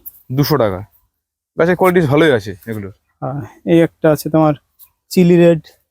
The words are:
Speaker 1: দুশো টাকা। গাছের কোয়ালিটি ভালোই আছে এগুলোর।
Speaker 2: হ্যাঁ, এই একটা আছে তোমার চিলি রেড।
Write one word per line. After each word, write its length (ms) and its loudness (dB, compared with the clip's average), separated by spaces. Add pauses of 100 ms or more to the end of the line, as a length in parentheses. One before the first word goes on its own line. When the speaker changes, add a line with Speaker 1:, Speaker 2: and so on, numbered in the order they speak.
(320)
Speaker 1:
দুশো 260 -2
টাকা। 260 -2 (760)
গাছের 160 0
কোয়ালিটি 320 0
ভালোই 240 2
আছে 240 -4 (120)
এগুলোর। 260 -12 (280)
Speaker 2:
হ্যাঁ, 200 -10 (240)
এই 160 2
একটা 300 -2
আছে 180 -4
তোমার 240 2 (560)
চিলি 280 2
রেড। 240 4 (300)